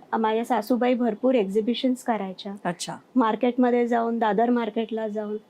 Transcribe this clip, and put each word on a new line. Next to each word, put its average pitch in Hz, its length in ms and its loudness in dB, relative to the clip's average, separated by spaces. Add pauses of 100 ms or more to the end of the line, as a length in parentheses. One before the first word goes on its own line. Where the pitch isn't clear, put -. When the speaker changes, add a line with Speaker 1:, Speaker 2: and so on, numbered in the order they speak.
(120)
Speaker 1:
अ, 226 40 0
माझ्या 220 280 0
सासूबाई 247 500 0
भरपूर 240 400 0
एक्झिबिशन्स 226 720 0
करायच्या. 202 500 -6 (100)
Speaker 2:
अच्छा. 175 320 -6 (200)
Speaker 1:
मार्केटमध्ये 240 720 2
जाऊन, 233 300 0
दादर 220 320 2
मार्केटला 220 580 -2
जाऊन 214 280 -6 (140)